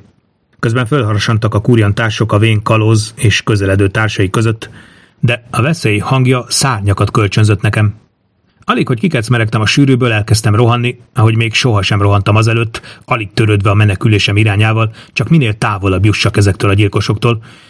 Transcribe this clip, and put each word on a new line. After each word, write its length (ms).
Közben 260
fölharsantak 680
a 80
kurjantások 720
a 60
vén 260
kalóz 540
és 240
közeledő 460
társai 420
között, 400
de 300
a 120
veszély 360
hangja 500
szárnyakat 640
kölcsönzött 500
nekem. 340
Alig, 220
hogy 120
kikecmeregtem 640
a 40
sűrűből, 460
elkezdtem 440
rohanni, 440
ahogy 220
még 180
sohasem 480
rohantam 340
azelőtt, 460
alig 280
törődve 360
a 40
menekülésem 640
irányával, 560
csak 160
minél 240
távolabb 520
jussak 320
ezektől 320
a 40
gyilkosoktól, 720